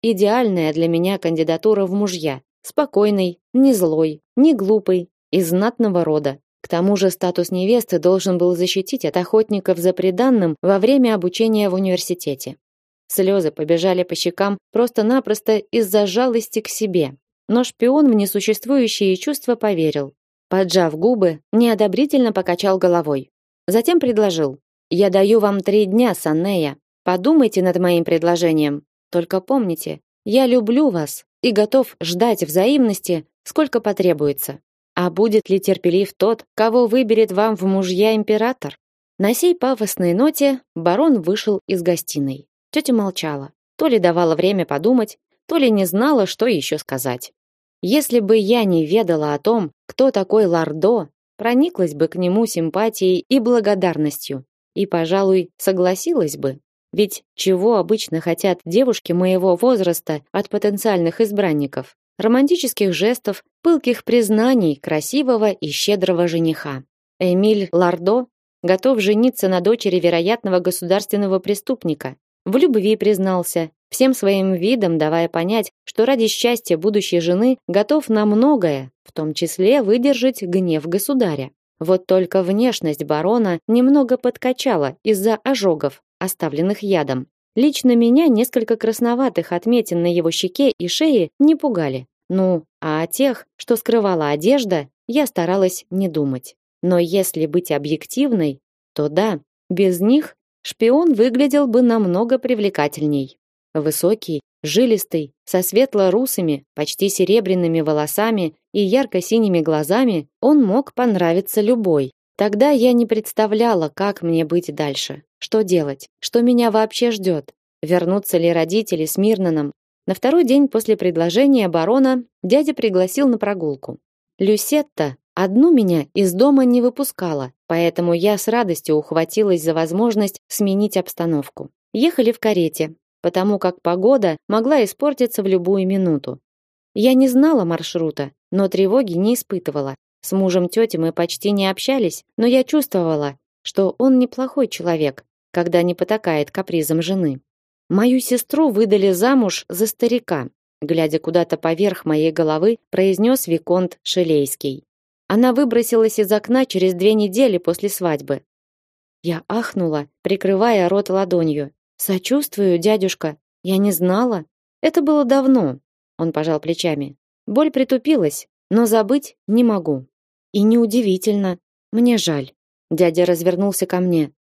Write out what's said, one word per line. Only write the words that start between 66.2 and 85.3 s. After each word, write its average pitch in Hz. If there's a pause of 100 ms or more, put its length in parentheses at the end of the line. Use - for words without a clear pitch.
жениха. 160 (360)
Эмиль 190
Лардо 180 (340)
готов 196
жениться 208
на 185
дочери 196
вероятного 180
государственного 190
преступника. 185 (300)
В 208
любви 220
признался, 190 (180)
всем 262
своим 196
видом 190
давая 160
понять, 190 (120)
что 220
ради 233
счастья 233
будущей 190
жены 196 (100)
готов 277
на 214
многое, 208 (140)
в -
том 156
числе 196
выдержать 240
гнев 175
государя. 175 (280)
Вот 185
только 185
внешность 190
барона 175 (100)
немного 254
подкачала 247
из-за 214 (100)